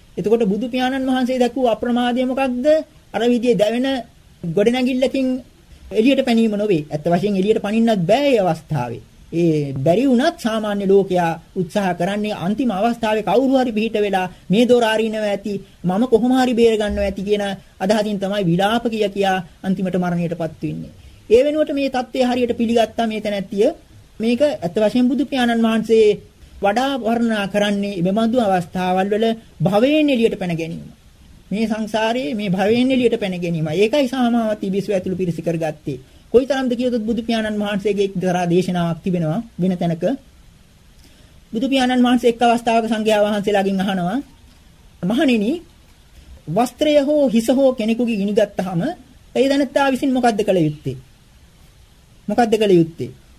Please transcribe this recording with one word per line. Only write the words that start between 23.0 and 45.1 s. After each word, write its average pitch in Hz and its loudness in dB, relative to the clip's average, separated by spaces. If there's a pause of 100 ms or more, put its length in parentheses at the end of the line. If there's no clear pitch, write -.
මේ 214 -6
තැනැත්තිය. 202 -2 (480)
මේක 233 0
ඇත්ත 254 -2
වශයෙන් 214 2
බුදු 277 0
පියාණන් 233 0
වහන්සේ 220 4 (500)
වඩා 226 0
වර්ණනා 226 -2
කරන්නේ 202 -2
මෙබඳු 220 0
අවස්ථාවල් 185 0
වල 208 2 (320)
භවයෙන් 262 2
එළියට 226 0
පැන 180 -6
ගැනීම. 160 -8 (560)
මේ 220 -2
සංසාරයේ 226 -2
මේ 208 -4
භවයෙන් 220 2
එළියට 247 2
පැන 190 -4
ගැනීම. 170 -2
ඒකයි 220 2
සාමාවතී 233 0
බිසව 190 -2
ඇතුළු 185 -4
පිරිස 175 -4
කරගත්තේ. 160 -6 (360)
කොයිතරම්ද 262 2
කියතොත් 240 -2
බුදු 220 -4
පියාණන් 220 -4
වහන්සේගේ 202 -2
එක්තරා 180 -2
දේශනාවක් 175 -2
තිබෙනවා 175 -2 (160)
වෙන 185 -2
තැනක. 170 -4 (1400)
බුදු 226 -4
පියාණන් 254 2
වහන්සේ 247 2
එක් 233 -2
අවස්ථාවක 233 2
සංඝයා 214 2
වහන්සේලාගෙන් 202 0
අහනවා, 190 -2 (880)
"මහණෙනි, 233 2 (960)